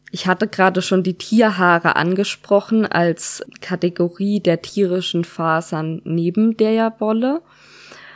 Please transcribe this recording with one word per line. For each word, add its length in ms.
ich 160
hatte 200
gerade 340
schon 220
die 140
Tierhaare 760
angesprochen 920
als 600
Kategorie 800
der 220
tierischen 600
Fasern 840
neben 500
der 440
Wolle. 420